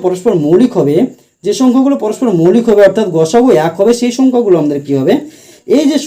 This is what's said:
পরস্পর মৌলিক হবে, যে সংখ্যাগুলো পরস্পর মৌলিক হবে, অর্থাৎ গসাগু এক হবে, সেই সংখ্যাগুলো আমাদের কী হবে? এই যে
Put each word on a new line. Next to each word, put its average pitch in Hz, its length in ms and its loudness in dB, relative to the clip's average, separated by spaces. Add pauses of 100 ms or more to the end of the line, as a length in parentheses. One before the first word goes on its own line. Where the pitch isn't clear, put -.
পরস্পর 185 260 -4 (140)
মৌলিক 208 340 2
হবে, 143 180 0 (480)
যে 208 160 -2
সংখ্যাগুলো 262 420 2
পরস্পর 214 240 -4 (140)
মৌলিক 214 280 2
হবে, 208 180 2
অর্থাৎ 202 200 0 (100)
গসাগু 233 320 2 (180)
এক 165 120 -6
হবে, 202 200 2
সেই 240 200 -2
সংখ্যাগুলো 240 420 2
আমাদের 147 240 -4
কী 139 140 -4
হবে? 147 140 0 (640)
এই 302 140 0
যে 311 160 -2